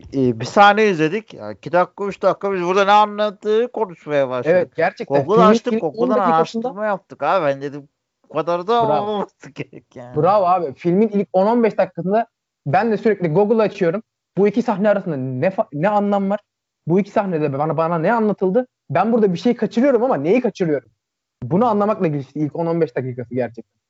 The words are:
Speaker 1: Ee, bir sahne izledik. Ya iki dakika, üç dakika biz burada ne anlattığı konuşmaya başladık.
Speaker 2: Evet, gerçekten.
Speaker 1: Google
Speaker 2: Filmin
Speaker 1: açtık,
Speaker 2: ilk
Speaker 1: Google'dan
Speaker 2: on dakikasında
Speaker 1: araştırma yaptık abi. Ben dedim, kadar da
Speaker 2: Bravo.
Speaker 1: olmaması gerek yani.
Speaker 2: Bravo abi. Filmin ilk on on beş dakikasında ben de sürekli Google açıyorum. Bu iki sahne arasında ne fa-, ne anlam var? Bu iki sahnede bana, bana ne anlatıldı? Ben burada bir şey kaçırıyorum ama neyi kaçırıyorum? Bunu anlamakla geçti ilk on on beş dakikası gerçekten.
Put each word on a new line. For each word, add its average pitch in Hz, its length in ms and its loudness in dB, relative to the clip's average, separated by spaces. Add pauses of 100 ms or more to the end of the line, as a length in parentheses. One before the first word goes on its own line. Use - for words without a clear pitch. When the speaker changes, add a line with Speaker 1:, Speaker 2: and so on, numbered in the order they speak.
(140)
Speaker 1:
Ee, 123 260 0
bir 127 40 -6
sahne 202 420 6
izledik. 160 480 -2
Ya 104 180 -12
iki 135 200 -12
dakika, 185 340 0
üç - 160 -8
dakika 196 300 0
biz 180 100 -4
burada 185 220 0
ne 196 80 4
anlattığı 208 800 0
konuşmaya 151 560 -2
başladık. 127 280 0
Speaker 2:
Evet, 160 200 -2
gerçekten. 156 480 0
Speaker 1:
Google 175 100 0
Speaker 2:
Filmin 220 160 8
Speaker 1:
açtık, 226 220 0
Speaker 2:
ilk 220 80 -2
Speaker 1:
Google'dan 196 240 -4
Speaker 2:
on 254 60 0
dakikasında 190 260 2 (320)
Speaker 1:
araştırma 208 180 -6
yaptık 185 360 -6
abi. 165 240 0
Ben 139 160 -2
dedim, 143 260 -12 (460)
kadar 170 320 -4
da 233 220 0
Speaker 2:
Bravo. 151 140 0
Speaker 1:
olmaması 202 480 -8
gerek - 460 -16
yani. 123 200 -16
Speaker 2:
Bravo 185 280 2
abi. 175 300 0
Filmin 190 340 0
ilk 202 240 -4
on 190 140 2
on 233 160 2
beş 202 160 0
dakikasında 190 480 -2 (400)
ben 202 260 0
de 202 40 0
sürekli 196 320 0
Google 208 340 2
açıyorum. 185 400 -2 (340)
Bu 202 120 4
iki 220 140 0
sahne 208 260 0
arasında 190 280 0
ne 131 300 -4
fa-, 190 260 -2
ne 156 160 -2
anlam 202 420 0
var? 208 100 -2 (460)
Bu 180 140 2
iki 202 100 -4
sahnede 156 480 -2
bana, 151 180 -2
bana 165 220 0
ne 175 140 0
anlatıldı? 214 540 0 (240)
Ben 190 220 0
burada 208 200 2
bir 165 60 -4
şey 240 180 0
kaçırıyorum 233 460 0
ama 247 140 0
neyi 175 240 2
kaçırıyorum? 170 500 -2 (520)
Bunu 170 240 0
anlamakla 208 400 0
geçti 147 340 -6
ilk 151 160 -4
on 165 100 -4
on 170 140 -2
beş 151 160 -2
dakikası 123 380 -8
gerçekten. 117 560 -6